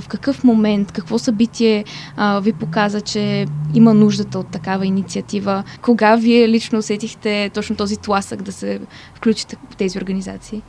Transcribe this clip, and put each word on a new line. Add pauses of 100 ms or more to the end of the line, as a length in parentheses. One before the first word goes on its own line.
в
какъв
момент,
какво
събитие, (320)
а,
ви
показа,
че (280)
има
нуждата
от
такава
инициатива? (180)
Кога
вие
лично
усетихте
точно
този
тласък
да
се (340)
включите (140)
в
тези
организации?